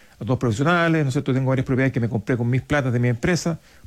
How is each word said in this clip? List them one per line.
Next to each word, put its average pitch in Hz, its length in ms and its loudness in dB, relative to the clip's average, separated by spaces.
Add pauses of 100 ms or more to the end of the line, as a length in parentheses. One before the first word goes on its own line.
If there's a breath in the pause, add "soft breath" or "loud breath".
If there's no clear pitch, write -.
(200 soft breath)
dos 120 180 -2
profesionales, 160 640 2
¿no 135 60 0
es 127 40 -2
cierto? 135 220 0
Tengo 131 140 0
varias 131 180 0
propiedades 131 260 2
que - 60 -2
me 117 100 0
compré 123 280 -2
con 120 120 0
mis 127 140 0
platas 135 300 0
de 120 80 0
mi 123 80 2
empresa. 165 500 0 (280 soft breath)